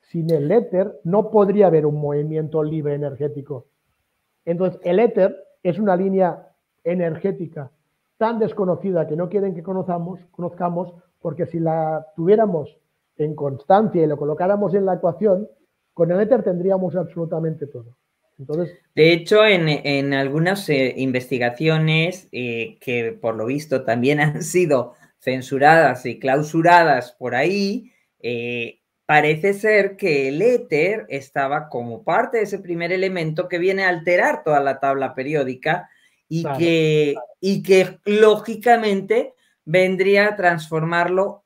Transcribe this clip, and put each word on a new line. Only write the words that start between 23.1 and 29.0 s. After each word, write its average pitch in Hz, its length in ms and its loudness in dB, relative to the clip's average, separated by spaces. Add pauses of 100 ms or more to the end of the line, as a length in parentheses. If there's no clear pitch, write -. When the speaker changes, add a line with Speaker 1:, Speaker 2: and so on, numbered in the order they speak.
Speaker 2:
por 113 220 -4
lo 110 120 -6
visto 139 380 -4
también 123 360 0
<laughs> - 0 -
han 151 220 0
sido 151 520 0 (240)
censuradas 135 880 2
y 113 120 -8
clausuradas 156 960 4
por 123 220 -8
ahí, 196 580 -2 (280)
eh, 117 600 -8 (260)